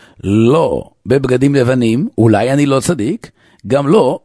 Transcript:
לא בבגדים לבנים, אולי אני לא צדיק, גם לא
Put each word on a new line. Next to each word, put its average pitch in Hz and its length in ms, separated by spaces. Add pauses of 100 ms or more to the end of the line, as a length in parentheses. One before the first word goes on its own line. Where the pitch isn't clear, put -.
(240)
לא 113 640 (160)
בבגדים 131 480
לבנים, 127 540 (100)
אולי 113 340
אני 143 140
לא 135 140
צדיק, 151 500 (360)
גם 135 220
לא 151 360